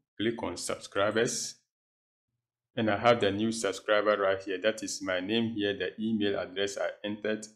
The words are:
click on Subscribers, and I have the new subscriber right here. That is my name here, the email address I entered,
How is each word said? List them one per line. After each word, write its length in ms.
click 240
on 160
Subscribers, 960
and 140
I 80
have 220
the 100
new 220
subscriber 680
right 240
here. 200
That 200
is 200
my 180
name 340
here, 220
the 220
email 400
address 380
I 120
entered, 500